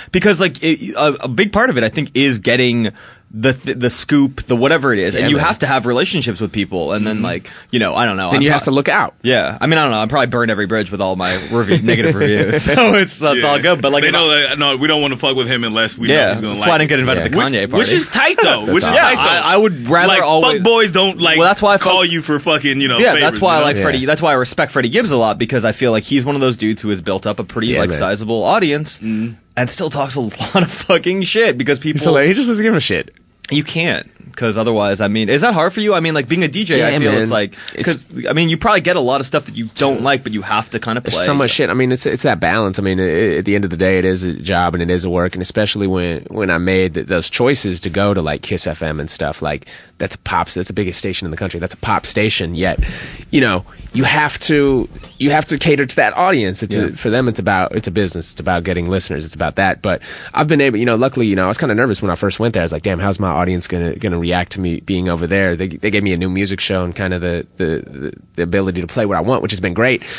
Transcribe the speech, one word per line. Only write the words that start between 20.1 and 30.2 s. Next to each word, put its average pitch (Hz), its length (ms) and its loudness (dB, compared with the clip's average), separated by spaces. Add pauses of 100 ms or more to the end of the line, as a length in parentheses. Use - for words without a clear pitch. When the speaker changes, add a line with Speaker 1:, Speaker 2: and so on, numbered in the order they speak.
Speaker 1:
always 160 400 4
Speaker 3:
fuckboys 226 320 4
don't, 190 260 2
like, 160 160 4
Speaker 1:
Yeah, 160 40 4
well, 175 80 6
that's 202 120 2
why 202 140 4
I 196 40 4
Speaker 3:
call 185 260 2
Speaker 1:
fuck 175 60 0
Speaker 3:
you 165 120 -2
for 147 160 0
fucking, 143 420 0
you 139 80 2
know, 123 80 2
Speaker 1:
Yeah, 233 160 4
Speaker 3:
favors, 151 120 2
Speaker 1:
that's 160 180 0
why 180 100 4
Speaker 3:
you 160 40 4
Speaker 1:
I 156 40 4
Speaker 3:
know? 147 60 4
Speaker 1:
like 143 100 2
Speaker 2:
Yeah. 98 60 0
Speaker 1:
Freddie. 131 240 0
That's 156 160 2
why 165 80 2
I 139 60 4
respect 127 360 0
Freddie 120 160 0
Gibbs 208 220 0
a 135 80 2
lot 110 200 2
because 117 280 0
I 110 60 2
feel 120 200 0
like 110 120 0
he's 135 200 0
one 147 100 -2
of 139 60 -2
those 127 160 2
dudes 110 240 -2
who 107 80 -4
has 98 140 -2
built 95 240 -4
up 104 120 -2
a 107 60 -6
pretty, - 240 -4
Speaker 2:
Yeah, 123 120 0
Speaker 1:
like, 98 100 0
Speaker 2:
man. 78 80 -2
Speaker 1:
sizable 104 440 -2
audience 151 580 0
Speaker 3:
Mm-hmm. 110 320 -4 (260)
Speaker 1:
and 127 100 0
still 165 220 -6
talks 139 240 -4
a 139 60 -2